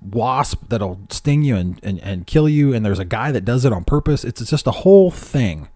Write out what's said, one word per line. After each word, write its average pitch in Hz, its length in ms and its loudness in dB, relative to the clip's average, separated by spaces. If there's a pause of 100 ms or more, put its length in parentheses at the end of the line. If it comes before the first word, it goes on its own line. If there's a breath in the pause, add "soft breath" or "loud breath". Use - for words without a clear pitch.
wasp 123 680 -2
that'll 98 300 -4 (100)
sting 147 340 0
you 135 120 2
and, 90 280 -4
and, 95 160 -6
and 92 280 -8
kill 156 220 2
you, 147 240 2
and 110 120 -2
there's 98 140 0
a 95 60 -6
guy 117 260 -4
that 101 140 -2
does 123 200 2
it 123 80 4
on 90 100 -4
purpose. 147 400 0
It's, - 180 -8
it's 117 80 -8
just - 180 0
a 120 40 2
whole 190 400 6
thing. 90 640 -2